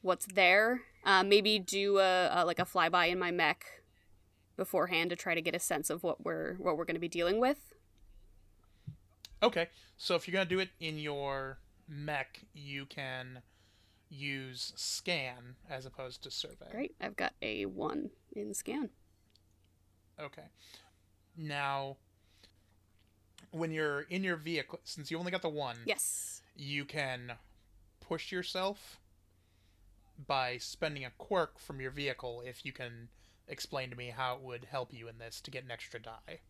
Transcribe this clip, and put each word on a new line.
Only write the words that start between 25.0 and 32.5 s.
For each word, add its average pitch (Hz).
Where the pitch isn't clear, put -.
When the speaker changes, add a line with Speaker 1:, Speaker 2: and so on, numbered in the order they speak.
Speaker 2:
you 165
only 175
got 185
the 165
one, 139
Speaker 1:
Yes. -
Speaker 2:
you 139
can 127
push -
yourself 185
by 127
spending 143
a 127
quirk -
from 135
your 131
vehicle 131
if 123